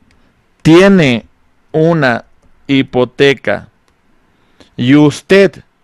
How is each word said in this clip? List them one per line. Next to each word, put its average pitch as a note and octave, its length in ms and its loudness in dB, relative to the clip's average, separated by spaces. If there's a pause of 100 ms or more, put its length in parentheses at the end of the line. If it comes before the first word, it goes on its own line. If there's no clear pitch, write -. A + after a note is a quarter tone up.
(640)
tiene E3 640 2 (460)
una D#3 520 -2 (420)
hipoteca B2+ 1000 -4 (1080)
y B2+ 180 -2
usted D3+ 680 0 (220)